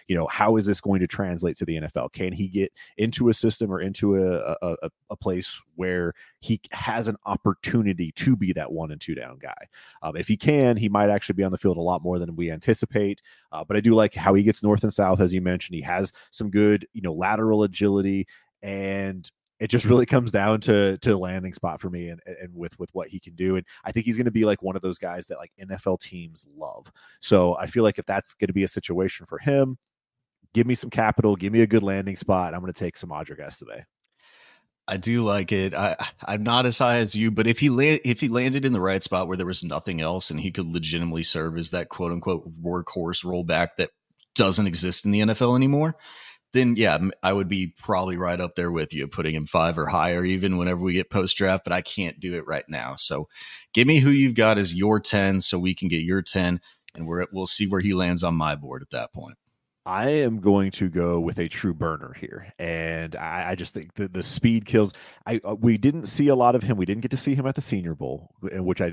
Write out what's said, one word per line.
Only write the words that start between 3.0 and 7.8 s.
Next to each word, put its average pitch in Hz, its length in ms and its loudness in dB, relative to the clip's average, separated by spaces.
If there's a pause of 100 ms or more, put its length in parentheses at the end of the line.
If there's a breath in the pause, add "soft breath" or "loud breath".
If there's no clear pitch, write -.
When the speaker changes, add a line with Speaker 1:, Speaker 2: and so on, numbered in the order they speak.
Speaker 1:
a 113 40 4
system 110 380 0
or 90 80 -4
into 98 380 0
a, 90 440 0
a, 85 220 -4
a, 82 60 -8 (220)
a - 40 -8
place - 440 -6 (160)
where 90 380 -2 (260 soft breath)
he 113 200 -4 (120)
has 113 360 -4
an 110 80 -4 (100)
opportunity 98 840 -2